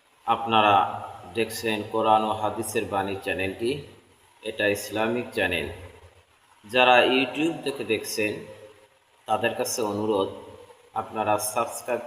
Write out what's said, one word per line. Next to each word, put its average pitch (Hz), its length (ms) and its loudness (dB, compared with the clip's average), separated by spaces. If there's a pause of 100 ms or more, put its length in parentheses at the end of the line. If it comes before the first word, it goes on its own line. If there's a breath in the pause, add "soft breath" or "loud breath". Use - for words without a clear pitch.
(260)
আপনারা 107 760 4 (320)
দেখছেন 110 580 -2
কোরআন 110 320 6
ও 107 100 0
হাদিসের 107 520 -4
বাণী 98 380 -2
চ্যানেলটি। 95 580 -2 (600)
এটা 107 240 0
ইসলামিক 110 680 -2
চ্যানেল। 87 360 0 (1040)
যারা 123 340 8
YouTube 135 580 0
থেকে 131 200 -4
দেখছেন, 107 640 -2 (800)
তাদের 110 300 0
কাছে 123 260 -4
অনুরোধ, 104 480 0 (640)
আপনারা 107 440 -2
সাবস্ক্রাইব 117 680 -4